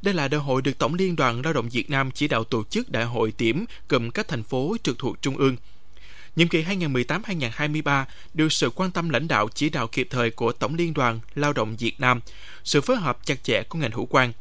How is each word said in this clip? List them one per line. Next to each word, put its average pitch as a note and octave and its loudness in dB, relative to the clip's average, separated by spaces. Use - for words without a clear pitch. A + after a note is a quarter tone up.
Đây G3 2
là C#3+ 2
đại D3+ 2
hội C3+ 2
được C3+ 0
Tổng D3 2
Liên F3+ 2
đoàn B2+ 2
Lao D#3+ 2
động A#2 0
Việt D3 -2
Nam C3+ 2
chỉ D3 0
đạo A#2 2
tổ A2+ -2
chức A3+ -4
đại A#2 0
hội A2+ 0
điểm B2 2
cụm A#2 2
các G#3+ -4
thành B2+ -4
phố C#3 -2
trực C3 -2
thuộc - -4
Trung C3+ 0
ương. C3+ 2
Nhiệm E3+ 6
kỳ E3 2
hai F#3+ -2
nghìn E3 0
mười B2 2
tám, F3+ -2
hai F#3+ -4
nghìn B2+ -2
hai D3 0
mươi D3+ 0
ba C3+ 2
được D#3 4
sự C3+ 2
quan F#3 0
tâm E3+ -2
lãnh D3 2
đạo A2 2
chỉ D3 0
đạo C#3+ -2
kịp B2+ -2
thời A#2 2
của A2+ 0
Tổng A#2+ -2
Liên E3 0
đoàn A#2+ 2
Lao D3 2
động A2 0
Việt A2+ -2
Nam, B2 4
sự - 4
phối B3+ 2
hợp D#3 -2
chặt C#3+ 0
chẽ G#2+ 2
của - -4
ngành C3+ 0
hữu A2 -4
quan. B2+ 4